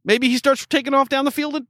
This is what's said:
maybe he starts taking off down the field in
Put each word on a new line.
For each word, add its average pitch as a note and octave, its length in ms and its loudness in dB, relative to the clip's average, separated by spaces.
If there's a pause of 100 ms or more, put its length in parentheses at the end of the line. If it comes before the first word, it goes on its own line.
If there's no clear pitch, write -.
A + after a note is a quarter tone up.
maybe A#3+ 240 2
he B3 80 0
starts C4+ 300 0
taking C#4 260 -2
off C4+ 160 2
down C#4 160 0
the C#4+ 60 0
field D4 240 -4
in C#4+ 160 -8